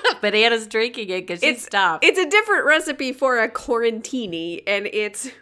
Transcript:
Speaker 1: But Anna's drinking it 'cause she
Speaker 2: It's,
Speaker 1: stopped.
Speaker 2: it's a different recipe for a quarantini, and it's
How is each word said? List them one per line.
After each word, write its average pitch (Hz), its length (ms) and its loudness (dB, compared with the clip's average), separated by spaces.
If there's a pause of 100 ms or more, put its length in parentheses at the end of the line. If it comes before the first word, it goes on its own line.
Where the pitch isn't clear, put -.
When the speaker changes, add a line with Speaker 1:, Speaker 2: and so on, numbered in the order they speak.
(220)
Speaker 1:
But 208 120 2
Anna's 220 320 4
drinking 226 440 -4
it 185 160 -4
'cause 175 140 -6
she 269 60 2
Speaker 2:
It's, 254 180 0
Speaker 1:
stopped. 185 400 0
Speaker 2:
it's 320 140 2
a 349 100 2
different 415 380 2
recipe 285 460 2
for 254 260 0
a 220 120 2
quarantini, 220 1160 -4
and 202 260 -2
it's 208 380 -6 (120)